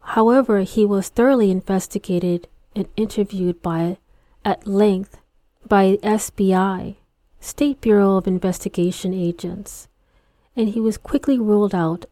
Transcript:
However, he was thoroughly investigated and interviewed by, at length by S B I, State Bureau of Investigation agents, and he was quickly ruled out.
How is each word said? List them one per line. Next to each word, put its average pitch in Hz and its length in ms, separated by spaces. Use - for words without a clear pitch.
However, 233 600
he 208 260
was 202 220
thoroughly 240 420
investigated 185 960
and 196 100
interviewed 196 640
by, 170 380
at - 240
length 196 500
by 196 340
S 214 300
B 190 240
I, 185 440
State - 400
Bureau 202 360
of 185 120
Investigation 180 840
agents, 180 760
and 220 140
he 220 120
was 220 160
quickly 277 440
ruled 208 340
out. 175 380